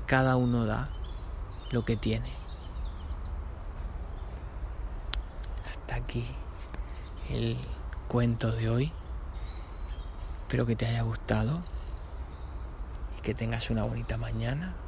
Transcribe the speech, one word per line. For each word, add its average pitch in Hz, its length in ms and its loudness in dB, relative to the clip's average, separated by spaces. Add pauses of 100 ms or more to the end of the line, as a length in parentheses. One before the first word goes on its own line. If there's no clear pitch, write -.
cada 131 320 8
uno 120 300 6
da 113 240 2 (800)
lo 117 160 4
que 113 100 4
tiene". 113 340 2 (3500)
Hasta - 240 -4
aquí 120 280 2 (1080)
el 117 260 2 (520)
cuento 117 440 4
de 113 160 2
hoy. 127 240 4 (1600)
Espero 120 140 6
que 113 100 4
te 113 100 2
haya 117 140 4
gustado 113 600 2 (1500)
y - 60 -8
que 110 100 2
tengas 117 380 0
una 110 140 4
bonita 117 340 0
mañana 120 560 0 (140)